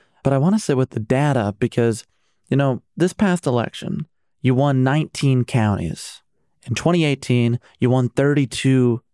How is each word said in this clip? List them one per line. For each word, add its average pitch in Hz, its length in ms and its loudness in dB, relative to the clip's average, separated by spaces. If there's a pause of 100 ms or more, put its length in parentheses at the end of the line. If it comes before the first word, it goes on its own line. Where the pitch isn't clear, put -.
(220)
But 139 100 0
I 135 60 2
want 170 160 2
to 214 60 0
sit 143 160 -2
with 131 140 0
the 113 100 -6
data 127 580 0
because, 117 460 -2 (440)
you - 80 -2
know, 135 260 0 (120)
this 180 200 -2
past 180 320 -2
election, - 600 -4 (360)
you 127 120 2
won 135 280 2
nineteen 135 640 0
counties. 98 800 -2 (440)
In 120 80 -6
twenty 165 300 0
eighteen, 123 540 0 (200)
you 123 120 2
won 127 200 2
thirty-two 131 920 0 (120)